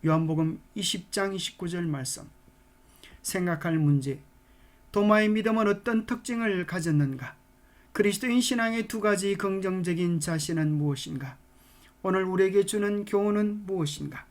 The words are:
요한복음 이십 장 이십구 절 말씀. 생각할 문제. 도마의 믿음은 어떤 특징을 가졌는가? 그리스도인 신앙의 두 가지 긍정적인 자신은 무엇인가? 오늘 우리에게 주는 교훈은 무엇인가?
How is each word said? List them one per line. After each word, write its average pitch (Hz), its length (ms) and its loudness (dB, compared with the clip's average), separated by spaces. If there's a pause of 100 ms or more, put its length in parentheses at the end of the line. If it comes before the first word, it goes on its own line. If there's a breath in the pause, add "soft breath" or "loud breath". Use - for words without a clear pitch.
요한복음 160 540 2 (160)
이십 180 380 -6
장 196 200 -2
이십구 180 360 -8
절 175 180 -4
말씀. 143 420 -6 (920 loud breath)
생각할 170 560 -2
문제. 139 400 2 (720 soft breath)
도마의 214 380 4
믿음은 220 400 2
어떤 226 380 0
특징을 226 600 -2
가졌는가? 147 720 0 (560 soft breath)
그리스도인 226 480 2
신앙의 226 480 0
두 226 100 -6
가지 202 380 2
긍정적인 185 840 0
자신은 160 540 0
무엇인가? 143 680 -4 (680 soft breath)
오늘 190 180 2
우리에게 190 420 4
주는 208 400 0
교훈은 208 580 0
무엇인가? 151 680 -6